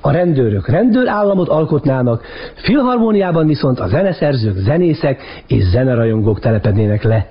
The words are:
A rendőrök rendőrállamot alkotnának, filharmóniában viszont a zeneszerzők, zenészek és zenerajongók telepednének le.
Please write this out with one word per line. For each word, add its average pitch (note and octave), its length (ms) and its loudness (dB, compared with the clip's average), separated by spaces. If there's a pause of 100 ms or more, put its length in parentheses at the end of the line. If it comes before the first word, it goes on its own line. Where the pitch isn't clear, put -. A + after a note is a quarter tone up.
A C#3+ 40 0
rendőrök C3+ 580 0
rendőrállamot G#3 800 2
alkotnának, C3+ 760 0 (320)
filharmóniában A3 920 0
viszont C#3 340 0
a G#2 60 -4
zeneszerzők, C3+ 680 0
zenészek D3 680 0 (240)
és A2+ 160 0
zenerajongók A2 800 0
telepednének G#2 600 0
le. A2 280 0